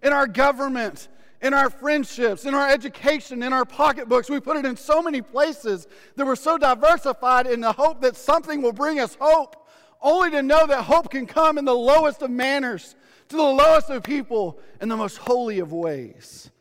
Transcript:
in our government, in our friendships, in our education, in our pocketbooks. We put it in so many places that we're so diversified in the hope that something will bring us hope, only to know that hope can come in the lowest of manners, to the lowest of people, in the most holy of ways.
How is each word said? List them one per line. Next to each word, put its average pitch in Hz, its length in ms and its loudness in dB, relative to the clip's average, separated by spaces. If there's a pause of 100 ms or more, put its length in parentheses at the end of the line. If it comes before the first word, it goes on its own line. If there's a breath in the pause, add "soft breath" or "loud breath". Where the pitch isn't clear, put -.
in 277 100 2
our 277 160 2
government, 254 800 -2 (340 soft breath)
in 269 120 0
our 269 160 2
friendships, 254 760 -4
in 277 100 -4
our 277 140 2
education, 269 760 -2
in 254 100 -4
our 262 120 2
pocketbooks. 254 640 0
We 285 80 -2
put 302 180 -4
it 285 80 -4
in 254 120 -4
so 302 260 0
many 294 200 -4
places 240 640 -4 (260 soft breath)
that 277 100 -2
we're 269 120 -2
so 320 200 -2
diversified 254 920 2
in 240 120 -2
the 226 120 0
hope 294 300 0
that 254 120 0
something 302 480 -2
will 240 100 0
bring 285 280 -2
us 233 200 -4
hope, 302 480 0 (320 soft breath)
only 339 300 2
to 294 120 -2
know 302 240 4
that 277 160 0
hope 330 280 2
can 269 160 -6
come 311 320 2
in 285 60 -6
the 262 100 2
lowest 285 480 2
of 262 80 -4
manners, 254 640 -4 (340 soft breath)
to 294 80 -8
the 320 60 2
lowest 302 480 4
of 254 120 -6
people, 226 560 -4 (220 soft breath)
in 208 80 -6
the 226 80 -4
most 214 200 -6
holy 247 420 -2
of 165 140 -6
ways. 156 800 -10 (100)